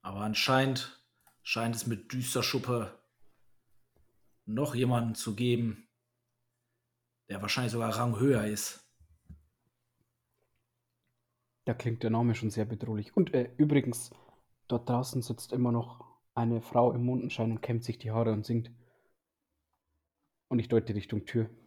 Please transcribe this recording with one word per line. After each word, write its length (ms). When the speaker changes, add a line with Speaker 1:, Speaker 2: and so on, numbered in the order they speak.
Speaker 1:
Aber 180
anscheinend 840
scheint 340
es 100
mit 260
Düsterschuppe 840
noch 280
jemanden 400
zu 220
geben, 500
der 100
wahrscheinlich 320
sogar 240
Rang 220
höher 280
ist. 400
Speaker 2:
Da 100
klingt 280
der 80
Name 240
schon 160
sehr 140
bedrohlich. 520
Und, 180
äh, 220
übrigens, 540
dort 200
draußen 340
sitzt 300
immer 200
noch 320
eine 260
Frau 320
im 120
Mondenschein 480
und 80
kämmt 240
sich 140
die 120
Haare 220
und 140
singt. 240
Und 100
ich 100
deute 260
Richtung 320
Tür. 220